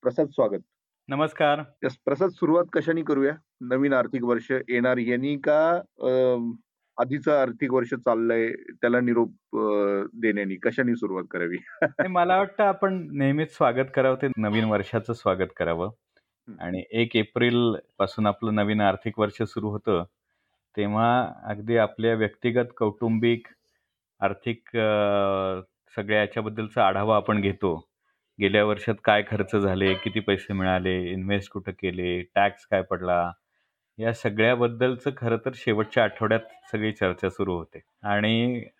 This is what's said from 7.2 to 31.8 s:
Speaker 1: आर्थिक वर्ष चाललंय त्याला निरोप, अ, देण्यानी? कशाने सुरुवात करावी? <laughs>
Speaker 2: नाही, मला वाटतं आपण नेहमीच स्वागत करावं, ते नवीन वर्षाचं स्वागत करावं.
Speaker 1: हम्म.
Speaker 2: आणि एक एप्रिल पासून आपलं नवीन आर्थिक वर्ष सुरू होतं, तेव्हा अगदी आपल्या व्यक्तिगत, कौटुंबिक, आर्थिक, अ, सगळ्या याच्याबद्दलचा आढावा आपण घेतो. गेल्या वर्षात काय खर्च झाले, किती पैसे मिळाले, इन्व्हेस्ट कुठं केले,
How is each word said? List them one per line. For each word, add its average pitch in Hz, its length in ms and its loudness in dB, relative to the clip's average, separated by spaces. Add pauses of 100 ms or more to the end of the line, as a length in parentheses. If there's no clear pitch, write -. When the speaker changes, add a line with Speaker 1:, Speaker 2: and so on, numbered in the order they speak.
Speaker 1:
आर्थिक 123 300 -2
वर्ष 127 220 0
चाललंय 117 580 0
त्याला - 480 -2
निरोप, 120 280 2 (280)
अ, 104 460 0 (100)
देण्यानी? 101 440 -2
कशाने 120 380 0
सुरुवात 98 360 -4
करावी? 87 260 -4
<laughs> - 260 -8
Speaker 2:
नाही, - 260 -2
मला 180 280 2
वाटतं 196 280 0
आपण 190 480 -2
नेहमीच 143 440 0
स्वागत 127 280 2 (100)
करावं, 131 280 2
ते 139 140 0
नवीन 110 280 0
वर्षाचं 107 480 0
स्वागत 92 440 0
करावं. 85 300 -2 (300)
Speaker 1:
हम्म. - 440 -20
Speaker 2:
आणि 90 300 -6
एक 117 260 0
एप्रिल 120 600 2 (220)
पासून 104 280 0
आपलं 107 280 0
नवीन 107 260 2
आर्थिक 101 380 0
वर्ष 104 240 -2
सुरू 107 260 -4
होतं, 104 360 0 (720)
तेव्हा 113 560 0 (120)
अगदी 107 320 -2
आपल्या 113 380 2
व्यक्तिगत, 113 520 -2 (100)
कौटुंबिक, 117 720 0 (760)
आर्थिक, 98 560 -4
अ, 110 100 2 (1120)
सगळ्या 107 240 2
याच्याबद्दलचा 107 640 -2
आढावा 101 300 2
आपण 104 240 2
घेतो. 92 480 -2 (520)
गेल्या 101 240 4
वर्षात 107 300 -2 (100)
काय 107 180 6
खर्च 101 340 -4
झाले, 95 380 2
किती 104 260 -4
पैसे 98 320 -4
मिळाले, 92 600 0
इन्व्हेस्ट 95 380 -4
कुठं 95 220 -10
केले, 90 500 -4